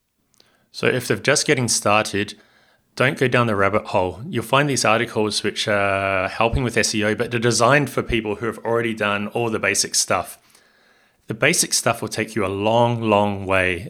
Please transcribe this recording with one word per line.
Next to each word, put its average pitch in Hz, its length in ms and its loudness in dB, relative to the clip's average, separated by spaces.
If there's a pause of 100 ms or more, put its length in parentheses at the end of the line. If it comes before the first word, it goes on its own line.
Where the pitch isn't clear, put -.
(720)
So - 140 -2
if 123 220 0
they're 117 80 2
just 135 300 0
getting 127 220 4
started, 104 640 0 (640)
don't 127 220 2
go 131 100 2
down 123 180 2
the 107 100 0
rabbit 98 300 2
hole. 92 420 0
You'll 120 140 -4
find 139 260 0
these 127 160 -2
articles 110 580 0
which - 260 -4
are 98 600 0
helping 120 360 0
with 113 120 -2
S 107 180 0
E 107 100 0
O, 107 100 2
but 117 160 -4
they're 120 100 -2
designed 120 480 4
for 120 140 -4
people 107 340 -4
who 117 100 -8
have 107 120 -6
already 117 360 -2
done 104 340 -2
all 120 200 -4
the 107 100 -4
basic 101 360 -2
stuff. - 440 -2 (920)
The 113 60 -4
basic - 380 0
stuff - 300 0
will 110 80 -6
take 110 240 -6
you 107 100 -2
a 92 40 -2
long, 113 520 2
long 101 460 2
way. 92 440 0